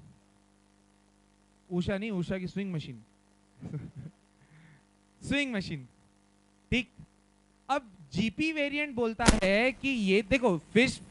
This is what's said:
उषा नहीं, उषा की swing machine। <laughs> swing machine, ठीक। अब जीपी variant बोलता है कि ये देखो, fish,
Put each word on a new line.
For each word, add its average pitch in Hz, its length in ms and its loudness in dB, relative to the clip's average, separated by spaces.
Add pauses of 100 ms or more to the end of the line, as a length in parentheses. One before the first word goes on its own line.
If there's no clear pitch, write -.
(1700)
उषा 185 260 0
नहीं, 220 140 -4
उषा 185 260 -2
की 180 100 -6
swing 190 260 -6
machine। 143 300 -8 (600)
<laughs> - 120 -10 (1500)
swing 269 300 0
machine, 160 340 -6 (840)
ठीक। 233 180 2 (800)
अब 262 220 -2 (220)
जीपी 226 380 0
variant 294 440 -2
बोलता 226 300 0 (180)
है 214 280 4
कि 262 180 -4
ये 208 320 4
देखो, 220 360 2
fish, 233 540 2